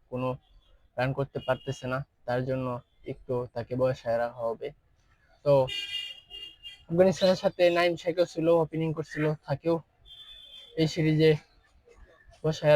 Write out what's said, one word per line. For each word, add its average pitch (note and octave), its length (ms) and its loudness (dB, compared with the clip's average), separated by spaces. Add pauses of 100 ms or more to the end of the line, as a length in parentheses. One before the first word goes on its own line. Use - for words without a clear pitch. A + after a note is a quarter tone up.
কোনো B2+ 200 -6 (680)
রান B2 200 0
করতে C#3 300 -4
পারতেছে B2+ 400 -4
না, C3 120 -4 (260)
তার B2 200 -2
জন্য C3 220 -4 (440)
একটু - 220 -8 (200)
তাকে A#2 260 -8
বসায় B2+ 440 -2
রাখা A#2+ 260 -8
হবে। A2+ 180 -8 (760)
তো C#3+ 100 4 (1400)
আফগানিস্তানের F#3 540 4
সাথে F#3 200 0 (140)
নাইম F3 240 2
শেখও E3+ 320 0
ছিল, D#3+ 140 -2 (160)
ওপেনিং D#3+ 340 -4
করছিল, D3+ 280 -4 (200)
তাকেও D#3+ 300 -2 (1040)
এই D#3+ 140 2
সিরিজে D#3 380 4 (1120)
বসায় D#3 320 4